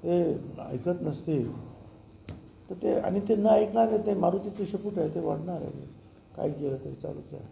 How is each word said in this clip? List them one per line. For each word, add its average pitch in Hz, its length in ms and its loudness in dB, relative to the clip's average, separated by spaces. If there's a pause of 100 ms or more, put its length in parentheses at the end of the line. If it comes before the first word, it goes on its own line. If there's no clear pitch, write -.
ते 165 340 2 (200)
ऐकत 139 420 -2
नसतील, 151 600 -2 (1040)
तर 190 120 -6
ते, - 120 4
आणि 185 260 2
ते 214 160 2
न 202 100 4
ऐकणार 214 420 6
आहे, 220 100 4
ते 208 160 2
मारुतीचं 196 500 2
शेपूट 202 340 -4
आहे, 156 100 2
ते 170 120 -4
वाढणार 160 400 -2
आहे, 143 100 -6 (640)
काय - 140 0
केलं 139 340 -4
तरी 139 100 -8
चालूच 143 400 -10
आहे. - 180 -14